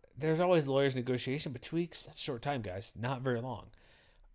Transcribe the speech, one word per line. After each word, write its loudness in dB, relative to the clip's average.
there's 2
always 6
lawyers' 4
negotiation, -2
but -10
two -6
weeks, -4
that's -12
a -4
short -4
time, -2
guys. -6
Not -2
very 0
long. -8